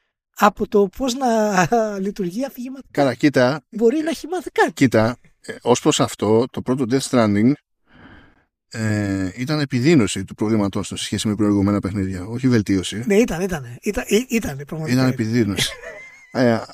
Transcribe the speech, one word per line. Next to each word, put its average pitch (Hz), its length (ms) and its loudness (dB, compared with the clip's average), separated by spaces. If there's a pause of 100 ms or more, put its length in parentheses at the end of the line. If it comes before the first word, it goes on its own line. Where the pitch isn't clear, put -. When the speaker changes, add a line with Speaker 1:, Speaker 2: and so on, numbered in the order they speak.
(360)
Speaker 1:
Από 208 320 0
το 202 300 2
πώς 254 160 -2
να 220 520 0
<laughs> 214 400 0
λειτουργεί 202 400 -6
αφηγηματικά. 262 460 -14
Speaker 2:
Καλά, 135 220 0
κοίτα. 139 560 2
Speaker 1:
Μπορεί 240 320 2
να 311 80 -2
έχει 294 180 -6
μάθει 349 240 -6
κάτι. 359 200 2
Speaker 2:
Κοίτα, 120 460 2 (240)
ε, - 200 -12
ως 120 200 2
προς - 180 2
αυτό, 110 520 2
το - 100 -8
πρώτο 131 280 -2
Death 127 200 -2
Stranding, 113 420 4 (1160)
ε, 101 680 -2
ήταν 131 240 -2
επιδείνωση 127 640 2
του - 120 -12
προβλήματός 104 520 0
του 92 100 -10
σε - 60 -8
σχέση - 240 -4
με 104 80 0
προηγούμενα 101 440 2
παιχνίδια, 95 460 -4
όχι 123 220 -4
βελτίωση. 101 580 0
Speaker 1:
Ναι, 202 100 2
ήταν, 196 260 0
ήταν. 143 400 -8
Ήταν, - 260 -6
ή-, 226 220 2
ήταν, 147 380 -4
πραγματικά 156 260 -4
Speaker 2:
Ήταν 131 140 2
Speaker 1:
ήταν. - 20 2
Speaker 2:
επιδείνωση. 110 640 0
Speaker 1:
<laughs> - 80 -18 (540)
Speaker 2:
Ε, 117 260 2 (120)